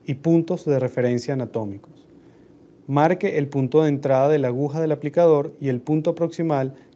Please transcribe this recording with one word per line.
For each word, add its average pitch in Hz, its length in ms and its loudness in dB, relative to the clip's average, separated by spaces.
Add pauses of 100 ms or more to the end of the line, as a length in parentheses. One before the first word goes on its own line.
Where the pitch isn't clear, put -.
y 139 100 -4
puntos 165 500 0
de 139 140 2
referencia 123 540 -2
anatómicos. 107 760 -8 (800)
Marque 165 500 0
el 143 120 -2
punto 135 340 2
de 156 60 2
entrada 139 400 2
de 156 100 2
la 131 80 0
aguja 135 340 -4
del 160 100 0
aplicador 147 680 2
y 143 80 -6
el 127 140 -2
punto 156 340 -2
proximal 165 600 -2 (200)